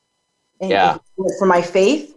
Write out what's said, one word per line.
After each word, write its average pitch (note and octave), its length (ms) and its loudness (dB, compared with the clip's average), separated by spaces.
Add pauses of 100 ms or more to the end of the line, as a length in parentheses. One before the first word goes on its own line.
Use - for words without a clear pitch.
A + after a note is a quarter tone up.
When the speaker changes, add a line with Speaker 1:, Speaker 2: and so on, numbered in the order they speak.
(600)
Speaker 1:
And F#3+ 120 -4
Speaker 2:
Yeah. F3+ 240 2
Speaker 1:
if - 20 -12
it - 40 -20 (140)
weren't F#3 240 -4
for G3 60 0
my F3 160 2
faith, G3+ 560 0